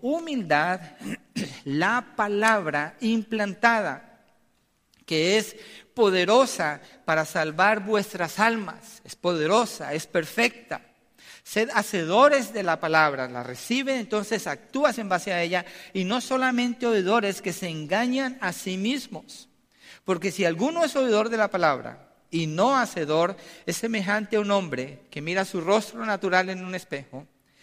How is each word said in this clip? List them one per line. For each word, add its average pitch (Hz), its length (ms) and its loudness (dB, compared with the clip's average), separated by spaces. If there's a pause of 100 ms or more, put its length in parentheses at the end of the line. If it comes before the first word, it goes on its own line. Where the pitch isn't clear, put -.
humildad 202 800 0 (540)
<clears throat> - 300 -8
la 180 520 0
palabra 202 840 0
implantada, 214 1300 -2 (800)
que 170 320 2
es 214 180 -4 (380)
poderosa 190 880 4 (240)
para 160 180 4
salvar 180 580 2
vuestras 196 560 -2
almas." 214 640 -2
Es - 140 -18
poderosa, 170 800 0
es 160 120 -6
perfecta. 180 760 -2 (600)
"Sed 226 300 -2
hacedores 214 800 4
de 214 100 -4
la 165 160 0
palabra", 156 480 2
la 123 160 -8
recibe, 247 560 -4
entonces 208 480 -4
actúas 247 520 0
en 214 100 -6
base 185 240 -2
a 175 100 0
ella, 175 220 -2 (300)
y 190 100 -2
no 226 160 -2
solamente 247 640 0
oidores 202 540 2
que 180 140 -4
se 180 160 -8
engañan 233 720 -2
a 185 100 -2
sí 185 240 -6
mismos. 214 720 -6 (560)
Porque 180 280 -2
si 196 120 0
alguno 247 400 0
es 285 120 -2
oidor 233 320 2
de 226 80 -2
la 214 120 2
palabra 147 600 -2 (220)
y 165 160 -2
no 175 300 2
hacedor, 175 600 0 (300)
es 170 100 -2
semejante 214 600 -2
a 208 40 4
un 202 100 -2
hombre 143 500 -2 (100)
que 151 100 -10
mira 175 240 -2
su 185 160 -4
rostro 208 440 0
natural 185 460 0
en 185 140 -8
un 185 100 -8
espejo, 139 520 -12 (360)